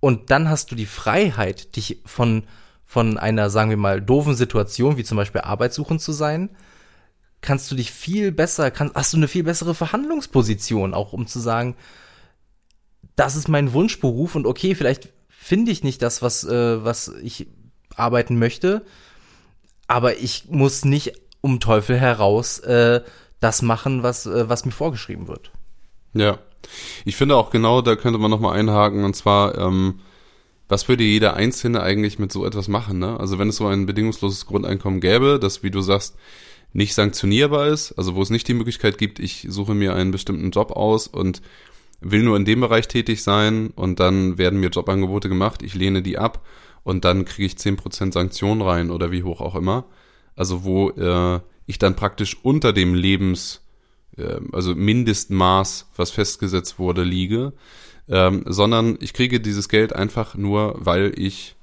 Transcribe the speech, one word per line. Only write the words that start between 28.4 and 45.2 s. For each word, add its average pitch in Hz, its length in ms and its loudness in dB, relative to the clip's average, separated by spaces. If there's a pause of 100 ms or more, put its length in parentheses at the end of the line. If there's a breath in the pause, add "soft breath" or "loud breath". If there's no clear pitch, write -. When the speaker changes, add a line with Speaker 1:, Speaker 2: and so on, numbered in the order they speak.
Speaker 2:
einhaken, 104 460 2
und 98 120 0
zwar, 101 400 2
ähm, 95 440 0 (680 soft breath)
was - 200 0
würde 123 160 4
jeder 107 300 4
Einzelne 117 480 0
eigentlich 104 360 0
mit 101 120 -4
so 92 140 -4
etwas 101 240 -4
machen, 104 300 -2
ne? 104 200 -4
Also 95 200 -4
wenn 101 100 0
es 101 80 -4
so 107 100 -2
ein 98 200 0
bedingungsloses 101 580 -2
Grundeinkommen 95 560 -4
gäbe, 127 400 4
das, - 220 -2
wie 101 80 -4
du 98 100 -2
sagst, 98 360 0 (560 loud breath)
nicht 101 220 0
sanktionierbar 117 760 2
ist, 151 240 -2
also 92 220 -4
wo 95 80 0
es 95 80 -2
nicht 117 160 -2
die 123 80 0
Möglichkeit 113 440 -2
gibt, 104 200 -2
ich - 300 -8
suche 101 260 -4
mir 98 200 0
einen 92 160 0
bestimmten 92 400 -4
Job 104 220 0
aus 107 340 2
und 92 340 -4 (600 loud breath)
will 104 220 2
nur 113 140 4
in 101 80 2
dem 110 160 2
Bereich 113 280 2
tätig 117 340 -2
sein 107 520 0
und 90 260 -2
dann 92 380 2
werden 95 220 2
mir 90 80 2
Jobangebote 95 600 -2